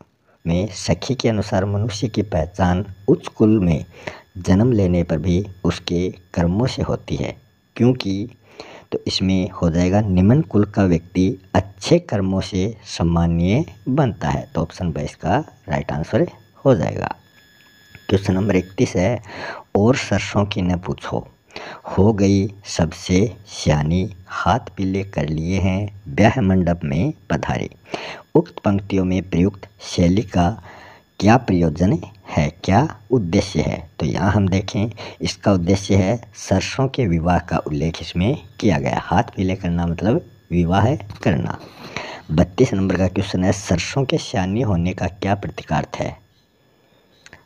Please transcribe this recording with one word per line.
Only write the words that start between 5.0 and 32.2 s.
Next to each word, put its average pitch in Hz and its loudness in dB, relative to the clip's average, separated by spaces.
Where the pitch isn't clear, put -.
पर 82 -2
भी 90 0
उसके 87 -2
कर्मों 90 2
से 127 -4
होती - -4
है, - -6
क्योंकि, 113 0
तो - -2
इसमें 92 0
हो 85 0
जाएगा 90 2
निम्न 104 4
कुल 104 2
का 101 0
व्यक्ति 90 0
अच्छे - 2
कर्मों 95 0
से 98 -2
सम्माननीय 85 2
बनता 131 0
है, 67 -4
तो - 0
option 87 -4
ब 73 -6
इसका 85 -2
right 143 -4
answer 151 -2
हो 135 6
जाएगा। 53 -4
क्वेश्चन 95 0
नंबर 95 2
इकतीस - -2
है, 95 0
और 107 4
सरसों - -2
की 101 -4
न 90 0
पूछो, - -8
हो 101 4
गई 98 4
सबसे 92 0
सियानी, 92 0
हाथ - 0
पीले 95 -2
कर - -4
लिए 82 -2
हैं, 95 -2
ब्याह 113 2
मंडप 92 2
में 85 0
पधारे। - -4
उक्त - 0
पंक्तियों 101 0
में 92 0
प्रयुक्त 87 0
शैली 92 2
का 90 0
क्या 107 6
प्रयोजन 90 2